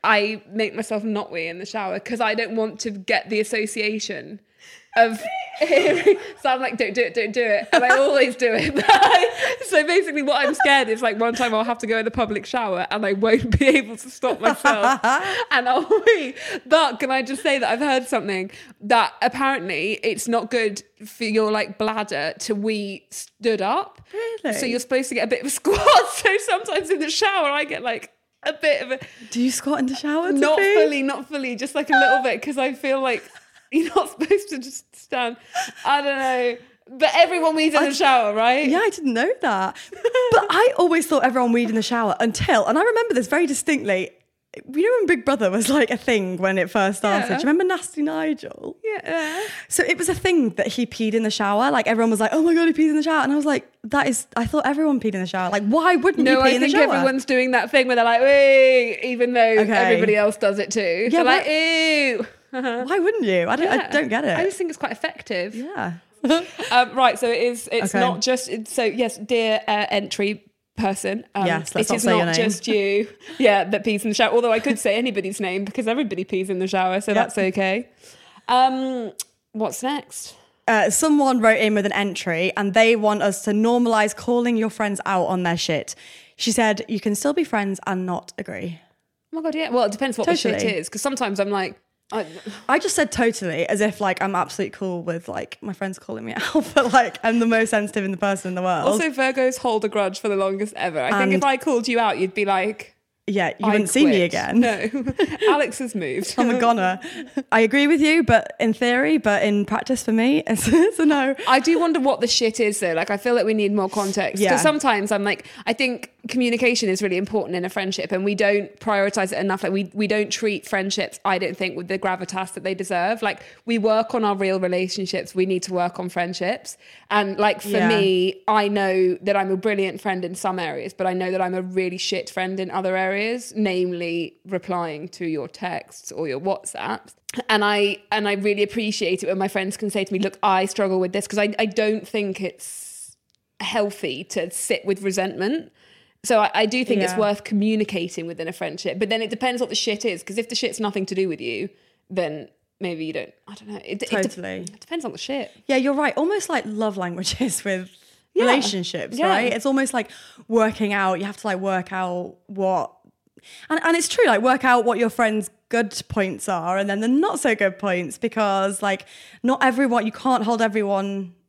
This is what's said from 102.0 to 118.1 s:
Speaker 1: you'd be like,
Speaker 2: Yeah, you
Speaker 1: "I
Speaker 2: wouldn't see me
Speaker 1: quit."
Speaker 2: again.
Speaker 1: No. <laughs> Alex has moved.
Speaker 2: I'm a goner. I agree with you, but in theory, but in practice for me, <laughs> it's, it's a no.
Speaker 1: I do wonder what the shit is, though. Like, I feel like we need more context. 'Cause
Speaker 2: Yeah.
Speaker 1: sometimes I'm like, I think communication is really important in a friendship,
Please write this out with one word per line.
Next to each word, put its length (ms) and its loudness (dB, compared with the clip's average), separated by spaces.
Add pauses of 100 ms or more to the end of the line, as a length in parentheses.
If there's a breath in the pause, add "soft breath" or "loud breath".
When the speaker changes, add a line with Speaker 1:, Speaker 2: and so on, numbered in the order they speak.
Speaker 1:
you'd 140 -2
be 120 -2
like, 500 -2 (320)
Speaker 2:
Yeah, 220 0 (100)
you 80 -2
Speaker 1:
"I 60 4
Speaker 2:
wouldn't 160 2
see 180 4
me 60 4
Speaker 1:
quit." 100 4
Speaker 2:
again. 360 0
Speaker 1:
No. 300 0 (320)
<laughs> 280 0
Alex 280 0
has 160 -6
moved. 460 -4
Speaker 2:
I'm 100 4
a 100 0
goner. 400 2 (520 loud breath)
I 80 4
agree 260 4
with 160 4
you, 220 4
but 360 2
in 140 2
theory, 460 2
but 240 2
in 220 2
practice 360 -2
for 100 -2
me, 320 4
<laughs> 40 -8
it's, 200 0
it's 300 6
a 80 2
no. 300 4 (120)
Speaker 1:
I 120 6
do 200 4
wonder 200 2
what 220 0
the 60 0
shit 320 0
is, 200 0
though. 140 0
Like, 180 -2
I 60 0
feel 180 0
like 100 2
we 80 2
need 180 2
more 180 2
context. 520 -2
'Cause 100 4
Speaker 2:
Yeah. 60 4
Speaker 1:
sometimes 540 2
I'm 120 0
like, 220 -2 (220 loud breath)
I 60 0
think 380 -2 (160)
communication 640 0
is 120 -2
really 160 -2
important 380 -4
in 80 -4
a 60 -6
friendship, 420 -6